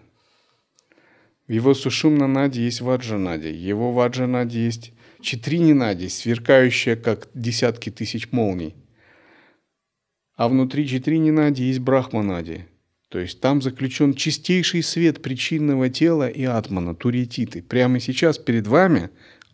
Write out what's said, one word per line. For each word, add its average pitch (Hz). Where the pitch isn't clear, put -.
В 117
его 120
Сушумна 139
Наде 135
есть 117
Ваджа 123
Надя. 82
Его 101
Ваджа 123
Наде 117
есть 117
Читрини 151
Нади, 101
сверкающая, 120
как 113
десятки 117
тысяч -
молний. 92
А -
внутри 131
Читрини 156
Нади 147
есть 131
Брахма 123
Нади. 85
То 90
есть -
там 135
заключён 131
чистейший 170
свет 165
причинного 135
тела 156
и 135
атмана, 95
турьятиты. 120
Прямо 123
сейчас 151
перед 117
вами 139